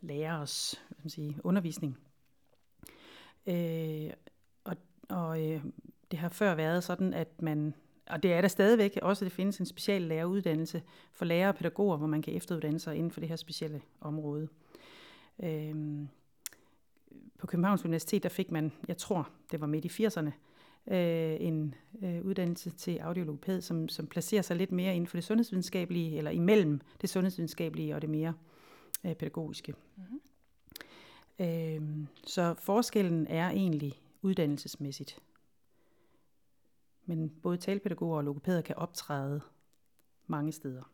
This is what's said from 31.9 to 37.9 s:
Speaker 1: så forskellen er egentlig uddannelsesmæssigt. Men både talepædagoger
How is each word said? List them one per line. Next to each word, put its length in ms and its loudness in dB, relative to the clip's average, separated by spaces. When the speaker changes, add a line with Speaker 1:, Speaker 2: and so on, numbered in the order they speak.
Speaker 1:
så 260 2
forskellen 760 2
er 220 0
egentlig 440 2
uddannelsesmæssigt. 1000 -2
Men 240 -2
både 280 -2
talepædagoger 600 0